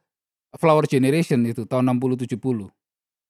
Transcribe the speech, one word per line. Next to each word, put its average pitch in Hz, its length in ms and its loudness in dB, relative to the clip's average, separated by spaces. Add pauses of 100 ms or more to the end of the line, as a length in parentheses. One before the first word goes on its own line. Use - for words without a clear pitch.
(580)
flower 151 320 4
generation 135 560 2
itu 117 240 -6
tahun 127 160 0
enam 123 160 0
puluh 127 160 -2
tujuh 123 240 -8
puluh. 117 320 -6 (560)